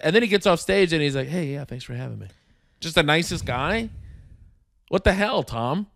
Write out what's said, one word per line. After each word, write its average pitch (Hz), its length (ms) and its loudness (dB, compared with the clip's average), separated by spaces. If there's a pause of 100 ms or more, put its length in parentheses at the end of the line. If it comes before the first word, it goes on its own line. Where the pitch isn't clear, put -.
And 160 120 2
then 220 80 8
he 233 40 0
gets 202 180 2
off 175 140 6
stage 190 340 2
and 165 80 2
he's 143 140 0
like, 131 120 -2
Hey, 160 260 -4
yeah, 143 120 -8
thanks 127 180 -12
for - 100 -12
having 120 260 -8
me. 101 80 -14 (520)
Just 160 160 -10
the 175 80 4
nicest 165 420 0
guy. 165 440 -2 (1000)
What 196 140 0
the 202 100 4
hell, 208 300 0
Tom? 127 520 -4